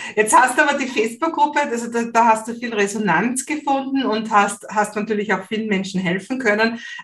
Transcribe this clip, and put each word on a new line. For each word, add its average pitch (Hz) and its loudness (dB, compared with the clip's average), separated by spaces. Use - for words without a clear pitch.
Jetzt 214 4
hast 254 6
du 302 8
aber 285 2
die 262 -2
Facebook-Gruppe, 294 0
also 233 -4
da, 233 -2
da 233 4
hast 220 4
du 233 -6
viel 233 -8
Resonanz 208 0
gefunden 269 -2
und 214 -2
hast, 202 2
hast 202 -2
natürlich 208 -2
auch 190 -4
vielen 220 -4
Menschen 190 -2
helfen 190 -4
können. 220 0